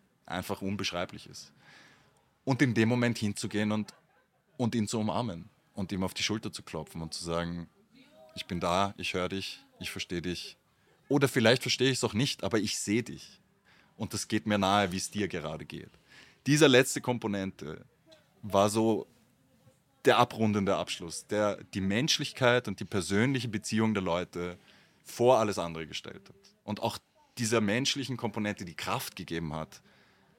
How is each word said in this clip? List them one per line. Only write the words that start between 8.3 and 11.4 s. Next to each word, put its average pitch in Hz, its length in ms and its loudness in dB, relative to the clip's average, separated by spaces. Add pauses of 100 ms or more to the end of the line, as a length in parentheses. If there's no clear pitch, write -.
„Ich - 120 -12
bin 87 140 -6
da, 92 360 2
ich 90 160 -6
höre 90 160 -2
dich, - 340 -8 (160)
ich 90 120 -10
verstehe 87 320 -6
dich.“ - 340 -6 (520)
Oder 139 200 4
vielleicht 123 320 6